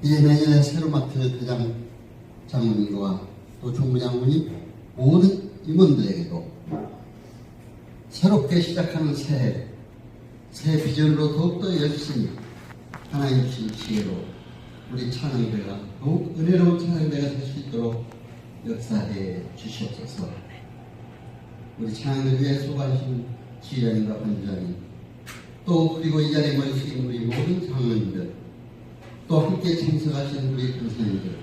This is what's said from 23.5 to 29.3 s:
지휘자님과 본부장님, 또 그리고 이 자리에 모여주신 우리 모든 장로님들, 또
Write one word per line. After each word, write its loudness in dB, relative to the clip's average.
지휘자님과 0
본부장님, -4
또 4
그리고 0
이 2
자리에 2
모여주신 -2
우리 -4
모든 -2
장로님들, -2
또 6